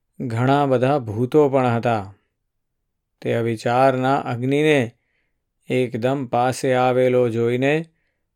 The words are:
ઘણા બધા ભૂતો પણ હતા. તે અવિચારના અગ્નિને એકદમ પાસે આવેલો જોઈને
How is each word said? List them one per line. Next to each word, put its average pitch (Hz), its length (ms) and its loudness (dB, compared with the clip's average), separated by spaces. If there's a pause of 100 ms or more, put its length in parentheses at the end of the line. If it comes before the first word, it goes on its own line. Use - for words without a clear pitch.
(200)
ઘણા 131 460 0
બધા 131 340 2
ભૂતો 123 500 2
પણ 127 180 2
હતા. 113 460 -2 (1080)
તે 123 120 -4
અવિચારના 127 840 0
અગ્નિને 131 800 0 (760)
એકદમ 127 560 -2
પાસે 123 480 -2
આવેલો 127 560 2
જોઈને 127 560 -2 (500)